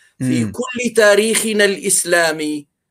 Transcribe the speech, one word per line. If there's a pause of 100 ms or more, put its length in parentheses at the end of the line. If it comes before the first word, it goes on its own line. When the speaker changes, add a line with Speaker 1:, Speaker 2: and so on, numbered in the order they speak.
(200)
Speaker 1:
في
Speaker 2:
مم.
Speaker 1:
كل
تاريخنا
الإسلامي (240)